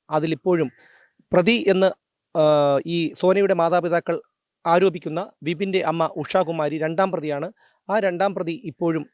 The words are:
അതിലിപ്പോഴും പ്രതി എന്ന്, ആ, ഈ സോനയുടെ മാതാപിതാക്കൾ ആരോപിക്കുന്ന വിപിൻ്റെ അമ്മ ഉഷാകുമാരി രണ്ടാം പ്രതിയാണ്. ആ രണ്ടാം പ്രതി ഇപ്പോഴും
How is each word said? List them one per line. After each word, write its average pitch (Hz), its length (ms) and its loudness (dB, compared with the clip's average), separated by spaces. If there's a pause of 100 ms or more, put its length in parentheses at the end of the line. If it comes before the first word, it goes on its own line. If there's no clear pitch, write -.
അതിലിപ്പോഴും 156 600 -2 (640)
പ്രതി 196 340 4
എന്ന്, 190 220 4 (480)
ആ, 156 60 4 (420)
ഈ 165 340 -2
സോനയുടെ 190 340 2
മാതാപിതാക്കൾ 170 680 0 (440)
ആരോപിക്കുന്ന 175 640 0 (160)
വിപിൻ്റെ 185 380 -2
അമ്മ 160 340 0
ഉഷാകുമാരി 160 640 -2
രണ്ടാം 160 340 -2
പ്രതിയാണ്. 151 400 -6 (380)
ആ 208 100 0
രണ്ടാം 190 360 0
പ്രതി 165 280 -6
ഇപ്പോഴും 160 500 -4